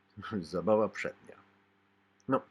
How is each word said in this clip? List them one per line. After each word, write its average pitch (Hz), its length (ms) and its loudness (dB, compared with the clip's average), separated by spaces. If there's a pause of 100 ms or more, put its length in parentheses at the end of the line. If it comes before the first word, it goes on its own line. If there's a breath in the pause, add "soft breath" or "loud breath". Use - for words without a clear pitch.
(120)
<laughs> 101 300 -6
Zabawa 95 480 2
przednia. - 460 -10 (920)
No, 131 240 2